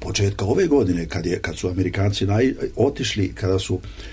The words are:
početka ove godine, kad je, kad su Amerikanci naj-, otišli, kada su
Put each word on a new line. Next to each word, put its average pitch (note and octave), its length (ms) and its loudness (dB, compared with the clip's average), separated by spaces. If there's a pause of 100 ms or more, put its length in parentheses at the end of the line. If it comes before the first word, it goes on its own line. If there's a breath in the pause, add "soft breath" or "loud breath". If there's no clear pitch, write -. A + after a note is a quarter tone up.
početka G#2 440 0
ove F3+ 220 4
godine, F2+ 400 4
kad E2 200 -4
je, F2 120 0
kad D#2+ 200 -6
su F#2 100 -2
Amerikanci F#2+ 580 0
naj-, A2 280 2 (220)
otišli, A2+ 580 0
kada F#2+ 240 0
su F#2 220 -4 (320 loud breath)